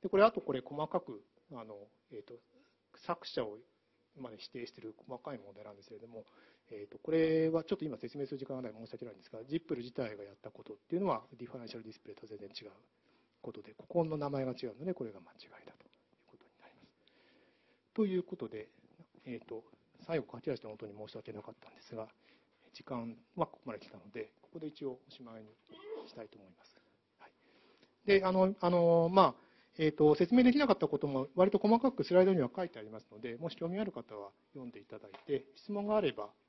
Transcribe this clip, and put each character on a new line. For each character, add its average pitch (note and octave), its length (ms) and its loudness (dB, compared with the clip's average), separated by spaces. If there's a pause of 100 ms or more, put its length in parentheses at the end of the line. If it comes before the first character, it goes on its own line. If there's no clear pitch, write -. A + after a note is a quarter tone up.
で、 G3 60 -6
こ G3 80 2
れ、 G3 80 8
あ A#3 80 6
と - 80 -4
こ - 140 -4
れ B2+ 60 -2
細 D3+ 280 -6
か F3+ 120 -2
く、 A2 220 -14 (300)
あ A#2 120 -14
の、 A2 120 -16 (340)
え A#2+ 60 -14
っ G#2 60 -12
と、 - 120 -18 (720)
作 - 220 -6
者 - 160 -4
を G#2+ 140 -12 (600)
ま B2 100 -12
で G#2+ 60 -18
指 - 120 -18
定 A#2+ 180 -12
し - 60 -16
て - 80 -20
い A2+ 40 -20
る A2 100 -12 (120)
細 B2 120 -12
か C#3+ 160 -10
い C3 40 -12
問 G2+ 160 -20
題 G#2 100 -18
な G#2 60 -16
ん G2+ 60 -20
で G2+ 60 -20
す - 60 -20
け A2+ 60 -18
れ G#2 60 -18
ど A#2 80 -20
も、 A2+ 160 -16 (460)
え G#2 160 -12
っ - 20 -20
と、 - 100 -18
こ - 140 -4
れ D#3+ 360 4
は D#3+ 140 0
ち G3+ 120 -2
ょ - 20 -8
っ - 20 -10
と D3+ 60 -8
今 C#3 120 -6
説 B2+ 220 -10
明 C#3 80 -4
す C#3 60 -10
る C#3 60 -8
時 C3 80 -10
間 C3+ 100 -8
が B2+ 60 -8
な A#2+ 80 -8
い - 20 -16
の A2 80 -16
で A2+ 60 -14
申 - 40 -16
し - 40 -14
訳 A#2+ 100 -12
な A#2 80 -14
い - 20 -18
ん - 40 -20
で - 60 -20
す - 60 -20
が、 A2+ 140 -14
ジ C#3 120 -6
ッ D#3+ 80 -4
プ D#3 100 -4
ル A#2+ 80 -8
自 B2 100 -12
体 A2 240 -6
が G2+ 80 -14
や G2+ 80 -18
っ - 100 -20
た - 80 -14
こ - 140 -20
と A2 100 -14
っ - 20 -20 (120)
て E3+ 80 -4
い - 20 0
う F#3+ 40 -2
の G3 60 0
は、 A#2 140 -2 (160)
デ A#2+ 60 -12
ィ A#2+ 40 -14
フ - 60 -18
ァ C3+ 40 -10
レ A#2+ 60 -14
ン A2 40 -14
シ - 60 -14
ャ A#2+ 40 -10
ル A2+ 60 -16
デ A2 60 -14
ィ - 20 -16
ス - 80 -20
プ - 80 -20
レ G#2 60 -14
イ - 20 -20
と - 60 -20
は A2 60 -20
全 G#2+ 100 -14
然 G2+ 100 -14
違 - 180 -16
う G2+ 40 -18 (720)
こ A2 100 -12
と G#2 100 -14
で、 G#2+ 120 -20
こ - 120 -20
こ E3+ 180 0
の D#3 120 -6
名 C#3+ 140 -4
前 C3+ 140 -2
が C3 80 -4
違 B2 140 -10
う A2 120 -10
の C#3+ 60 -14
で、 F3+ 100 -4
こ C3+ 100 -8
れ A2 80 -10
が G2 80 -18
間 E2+ 120 -20
違 - 20 -20 (280)
い - 40 -20
だ - 120 -20
と - 80 -20
い - 20 -20
う - 380 -20
こ - 100 -20
と - 80 -20
に - 60 -20 (100)
な - 60 -20
り - 60 -20 (100)
ま - 60 -20
す。 - 240 -20 (840)
と G#3+ 120 4
い F#3 120 2
う F3 40 0
こ F3+ 140 -8
と A2+ 120 -10
で、 G#2+ 200 -12 (560)
え A#2+ 180 -10
っ - 40 -20
と、 A2+ 160 -12 (440)
最 E3 120 -2
後 B2 140 -6
書 A#2+ 80 -14
き - 100 -20
出 B2+ 60 -4
し - 40 -12
て - 60 -16
本 G#2+ 120 -12
当 A2 80 -12
に G2+ 100 -14
申 G#2+ 120 -12
し - 80 -16
訳 A2+ 160 -14
な G#2 100 -12
か A2 100 -18
っ - 100 -18
た - 80 -20
ん - 40 -20
で - 80 -20
す - 120 -18
が、 A2 140 -10 (640)
時 - 100 -20
間 A#2 340 -8 (200)
は E3 100 0
こ - 60 -18
こ - 140 -20
ま B2+ 80 -10
で G2+ 40 -12
来 - 100 -18
た G#2 100 -20
の G2+ 120 -20
で、 A2 220 -10 (100)
こ - 120 -20
こ E3+ 40 -10
で D#3 80 -10
一 D3 180 -12
応 B2+ 220 -8
お - 40 -20
し - 120 -20
ま A2+ 160 -16
い A2 40 -18
に G#2+ 60 -20 (600)
し - 60 -20
た A#2 80 -12
い G#2+ 60 -14
と - 100 -20
思 G2 80 -20
い F#2 40 -20
ま - 140 -20
す。 - 120 -20 (420)
は - 100 -20
い。 - 20 -20 (760)
で、 G3 180 6
あ F#3 80 4
の、 F#3+ 280 6
あ F3 100 4
の、 E3+ 420 6
ま F#3+ 100 10
あ、 C#3 120 8 (440)
え D#3 100 4
っ D3+ 40 2
と、 D3+ 220 8
説 F3 200 4
明 B3+ 80 10
で B3 100 10
き C4+ 60 6
な D4 80 4
か A3+ 60 6
っ F#3 60 4
た D#3 100 0
こ C#3+ 100 0
と - 80 -2
も C3+ 300 0
割 F#3 140 6
と G3+ 80 2
細 A3 200 6
か B3 140 2
く A3 100 -4
ス F3+ 120 0
ラ F#3 80 10
イ F#3 40 8
ド G3 60 6
に F3+ 80 4
は B2 140 2
書 F#3 100 -2
い E3 60 -8
て - 80 -16
あ A2 40 -12
り G#2+ 80 -12
ま A2 80 -12
す - 140 -20
の G#2 80 -16
で、 A#2 160 -8
も D#3 140 -8
し - 60 -14
興 E3+ 120 -6
味 F#3 100 -4
あ A3 60 -2
る G3 80 -6
方 A#2 240 -12
は G2+ 140 -12 (220)
読 C3 140 -12
ん A#2+ 60 -12
で G#2 80 -16
い G2+ 40 -20
た A2 140 -16
だ - 80 -18
い G2+ 40 -20 (160)
て、 C3+ 180 -2 (100)
質 - 160 -16
問 G3+ 160 -4
が G#3+ 100 2
あ G#3+ 40 4
れ D3+ 120 0
ば G#2 180 -10 (180)